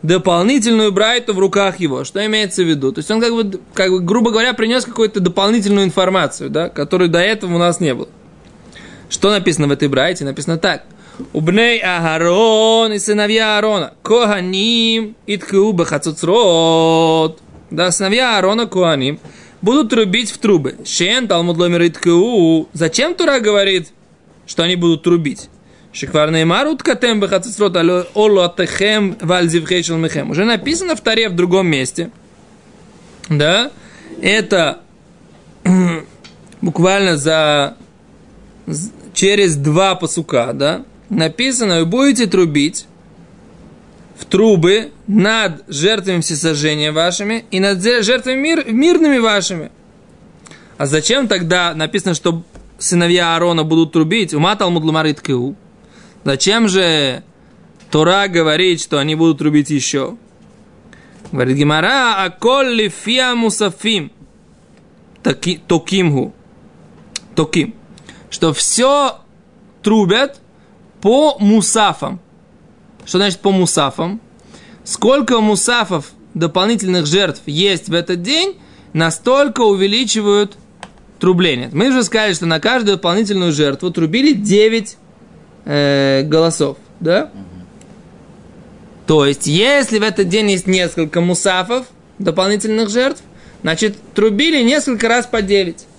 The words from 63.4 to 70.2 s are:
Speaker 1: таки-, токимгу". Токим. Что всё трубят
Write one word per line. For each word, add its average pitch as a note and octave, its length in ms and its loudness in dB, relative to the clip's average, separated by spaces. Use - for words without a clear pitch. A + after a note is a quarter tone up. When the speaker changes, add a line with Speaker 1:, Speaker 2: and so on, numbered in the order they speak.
Speaker 1:
таки-, D#3 460 -4
токимгу". E3+ 640 0
Токим. D3+ 400 -2
Что E3 220 0
всё C4 640 0
трубят G#3+ 580 2